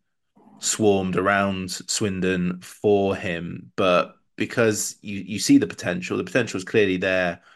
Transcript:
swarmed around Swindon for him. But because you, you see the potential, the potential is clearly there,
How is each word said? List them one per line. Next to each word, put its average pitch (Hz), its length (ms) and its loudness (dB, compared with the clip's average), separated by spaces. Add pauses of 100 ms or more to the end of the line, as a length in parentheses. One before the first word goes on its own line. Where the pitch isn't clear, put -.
(600)
swarmed 98 580 2
around 95 540 0
Swindon 92 880 -2
for 98 540 0
him. 87 600 -8
But 90 400 2 (220)
because 110 640 0
you, 101 180 -10
you 101 200 -8
see 143 180 6
the 110 100 2
potential, 92 500 -6
the 101 60 -2
potential 110 340 -2
is 92 80 -6
clearly 98 320 2
there, 92 440 0 (140)